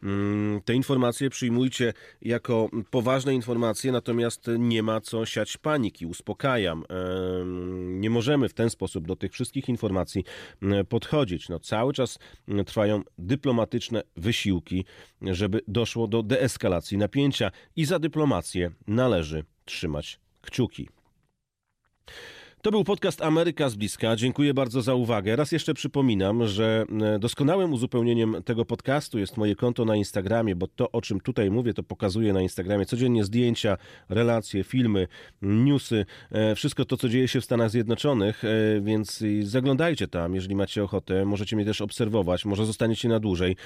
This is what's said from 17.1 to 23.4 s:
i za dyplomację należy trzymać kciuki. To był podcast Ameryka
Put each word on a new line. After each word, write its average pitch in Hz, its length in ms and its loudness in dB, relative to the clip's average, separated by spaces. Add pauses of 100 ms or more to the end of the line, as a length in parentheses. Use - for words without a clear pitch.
i 160 80 0
za 165 140 0
dyplomację 139 720 0 (160)
należy 90 580 0 (200)
trzymać - 560 -6 (200)
kciuki. - 480 -4 (1700)
To 214 80 0
był 208 140 4
podcast 190 380 0
Ameryka 156 460 2